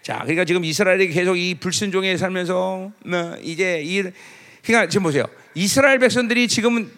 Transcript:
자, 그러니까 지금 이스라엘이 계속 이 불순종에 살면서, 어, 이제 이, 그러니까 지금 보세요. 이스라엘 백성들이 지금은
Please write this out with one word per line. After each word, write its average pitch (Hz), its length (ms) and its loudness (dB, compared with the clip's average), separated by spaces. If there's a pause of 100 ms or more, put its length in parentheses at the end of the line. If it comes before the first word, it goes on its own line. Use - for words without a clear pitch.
자, 113 160 -8
그러니까 160 260 -2
지금 175 200 0
이스라엘이 185 440 2
계속 180 280 0
이 180 180 -2
불순종에 190 600 -2
살면서, 185 760 -4
어, 170 480 -6
이제 165 420 -2
이, 185 200 -2 (640)
그러니까 220 260 2
지금 196 140 0
보세요. 143 200 2 (300)
이스라엘 262 460 4
백성들이 240 480 2
지금은 233 500 0